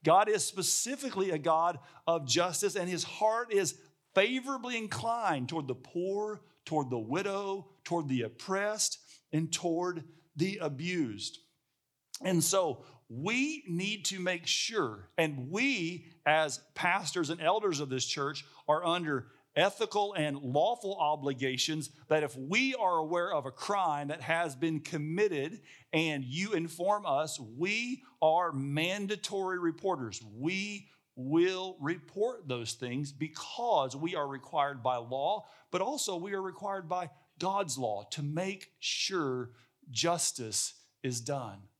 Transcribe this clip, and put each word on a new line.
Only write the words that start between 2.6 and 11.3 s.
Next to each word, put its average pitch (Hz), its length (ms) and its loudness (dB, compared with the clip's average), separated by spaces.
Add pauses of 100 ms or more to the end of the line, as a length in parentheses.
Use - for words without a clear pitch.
and 180 140 0
his 170 140 -2
heart 226 500 0
is 190 220 4 (400)
favorably 247 640 2
inclined 214 720 0
toward 160 180 -2
the 123 80 -2
poor, 196 640 -4 (240)
toward 147 240 0
the 123 80 0
widow, 196 720 -2 (160)
toward 170 240 -2
the 131 140 2
oppressed, 196 800 -2 (340)
and 160 180 0
toward 175 540 -2 (320)
the 190 240 0
abused. 147 760 -4 (840)